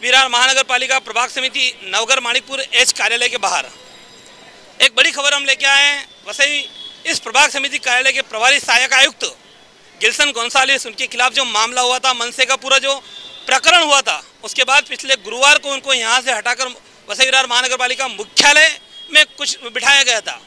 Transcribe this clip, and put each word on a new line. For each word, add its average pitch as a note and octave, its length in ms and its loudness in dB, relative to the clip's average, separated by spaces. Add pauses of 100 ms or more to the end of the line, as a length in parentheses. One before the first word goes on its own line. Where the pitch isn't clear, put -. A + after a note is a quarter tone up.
विरार B3+ 260 4
महानगर C4 340 2
पालिका C4 380 0
प्रभाग A#3 300 -4
समिति C4 340 -6 (200)
नवगर A3 360 -2
माणिकपुर C4 400 -6
एच B3 320 0
कार्यालय A#3 360 -2
के A#3+ 100 -6
बाहर F3+ 280 -2 (1120)
एक C4 160 2
बड़ी C#4+ 140 4
खबर C#4+ 240 0
हम C#4+ 100 -2
लेके C#4 220 0
आए C#4 180 4
हैं। C#4+ 220 -2 (220)
वसई C#4+ 280 -2 (500)
इस D#4+ 120 -2
प्रभाग B3+ 320 2
समिति C#4 280 -6
कार्यालय B3+ 340 0
के C4 100 -4
प्रभारी B3 380 2
सहायक B3+ 320 0
आयुक्त C4+ 320 2 (760)
गिल्सन A#3+ 320 0
गोंसालिस, C4 540 0
उनके A#3+ 200 -10
खिलाफ B3 260 0
जो C4 120 0
मामला A#3 360 -2
हुआ B3 180 0
था, C4 160 0
मनसे A#3+ 320 -2
का C4 100 0
पूरा C4+ 220 0
जो C4+ 160 -2 (520)
प्रकरण D#4+ 360 4
हुआ C#4+ 180 2
था, D#3 220 -4 (220)
उसके B3 200 -2
बाद C#4 200 2
पिछले C4+ 400 -4
गुरुवार C4 340 2
को C#4+ 140 -6
उनको C4+ 220 -2
यहाँ A#3+ 260 0
से B3 120 -2
हटाकर A#3+ 420 -4 (340)
वसई G#3 160 0
विरार C4 220 2
महानगर B3 300 0
पालिका B3+ 320 -4
मुख्यालय C#4+ 720 2 (320)
में D4+ 180 4
कुछ - 360 -8
बिठाया B3 380 2
गया A#3+ 180 0
था। C#3+ 260 -10